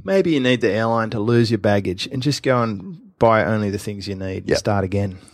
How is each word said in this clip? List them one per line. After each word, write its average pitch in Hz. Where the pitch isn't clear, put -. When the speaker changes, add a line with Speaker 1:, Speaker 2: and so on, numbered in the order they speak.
Speaker 1:
maybe 190
you 143
need 127
the 98
airline 113
to 110
lose 117
your 117
baggage 101
and 127
just 143
go 127
and 131
buy 110
only 107
the 98
things 101
you 98
need 95
and 95
Speaker 2:
Yeah. -
Speaker 1:
start 101
again. 95